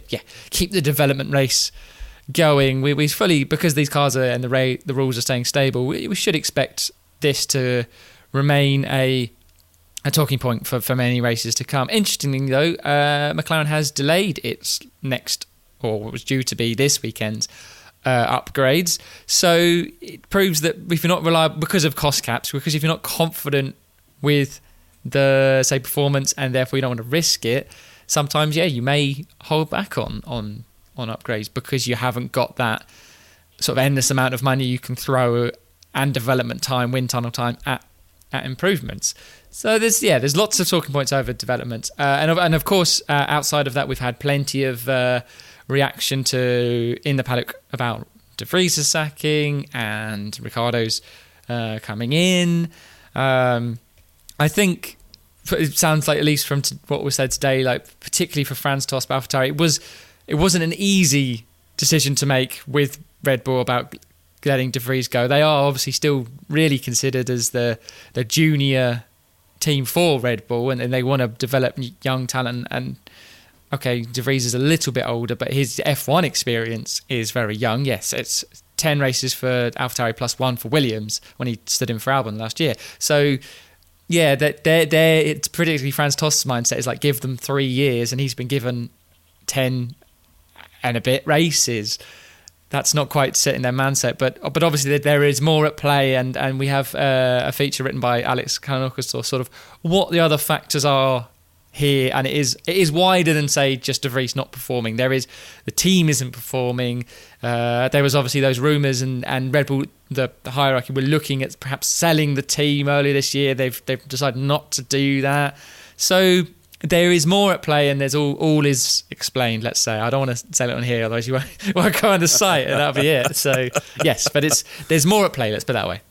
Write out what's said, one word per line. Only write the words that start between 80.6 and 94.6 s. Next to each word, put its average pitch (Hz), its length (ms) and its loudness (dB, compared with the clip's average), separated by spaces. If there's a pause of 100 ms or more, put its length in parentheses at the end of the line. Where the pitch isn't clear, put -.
Williams 110 520 -2 (160)
when 127 100 -4
he 117 200 -4
stood - 240 -2
in 110 80 -4
for 131 120 -2
Albon 113 280 -2
last 110 200 -8
year. 151 140 0 (240)
So, 143 400 2 (720)
yeah, 165 280 4
that 147 280 -2
they're, 165 240 4
they're, 160 360 4
it's 147 240 -4
particularly 151 440 -2
Franz 143 240 0
Tost's 151 280 0
mindset 120 340 -2
is, 123 100 -4
like, 127 120 -4
give 143 220 0
them 131 160 -6
three 139 280 -2
years, 123 460 0
and 127 80 -4
he's 135 140 -2
been 123 140 -8
given 123 420 -4 (560)
ten 127 500 -2 (840)
and 120 160 -2
a 107 40 -4
bit 131 260 0
races. 143 720 0 (720)
That's 139 240 0
not 147 140 0
quite 139 260 0
set - 180 2
in 127 80 -4
their 123 100 0
mindset. 131 460 0
But, 131 240 -2
but 160 220 -2